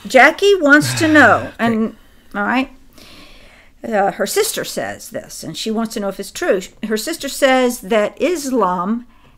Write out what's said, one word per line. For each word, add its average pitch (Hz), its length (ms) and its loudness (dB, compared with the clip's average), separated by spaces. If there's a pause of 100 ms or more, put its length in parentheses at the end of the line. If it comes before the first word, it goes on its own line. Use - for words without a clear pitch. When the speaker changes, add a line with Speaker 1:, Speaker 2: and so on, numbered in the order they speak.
Speaker 1:
Jackie 320 500 4
wants 294 420 4
to 320 100 2
know, 262 300 6
Speaker 2:
<sighs> - 160 -10
Okay. - 40 -
Speaker 1:
and, 226 380 -2 (380)
all 202 80 -4
right, 247 280 -2 (1120)
uh, 202 300 0
her 208 140 -4
sister - 380 -2
says - 460 -10
this, - 320 -14
and 147 140 -12
she - 140 -6
wants 220 240 -4
to 226 60 -6
know 202 80 -4
if 196 120 -8
it's 196 100 -12
true. 262 300 -2 (240)
Her 214 140 -2
sister 302 320 -8
says 254 500 2
that 208 400 -2
Islam 233 840 -2 (320)